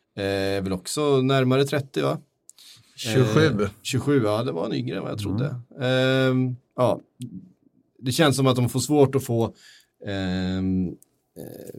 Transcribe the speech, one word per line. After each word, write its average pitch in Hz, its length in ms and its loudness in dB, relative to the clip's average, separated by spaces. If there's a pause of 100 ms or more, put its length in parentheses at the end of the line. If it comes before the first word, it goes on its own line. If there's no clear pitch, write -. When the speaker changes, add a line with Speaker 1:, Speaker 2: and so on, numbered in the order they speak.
(180)
Speaker 1:
Eh, 98 460 -2
väl 95 100 -4
också 139 480 0
närmare 131 440 2
trettio, 131 360 -4
va? 143 160 -2 (800)
Speaker 2:
Tjugosju. 127 500 2 (180)
Speaker 1:
Eh, 101 60 -2 (140)
tjugosju, 131 400 2
ja, 107 200 0
det 135 80 -4
var 170 140 -4
en 214 80 -6
yngre 127 240 -4
än - 60 -6
vad - 80 -8
jag 107 80 -8
trodde. 104 360 -4 (240)
Speaker 3:
Mm. 131 520 2 (180)
Speaker 1:
Ehm, 127 60 -6 (200)
ja, 107 240 2 (1000)
det 127 120 -4
känns 143 240 4
som 139 120 2
att 127 80 4
de 123 140 2
får 131 100 -4
svårt 139 360 4
att 127 100 0
få, 113 280 0 (540)
ehm, 92 800 -2
eh, 80 60 -8 (840)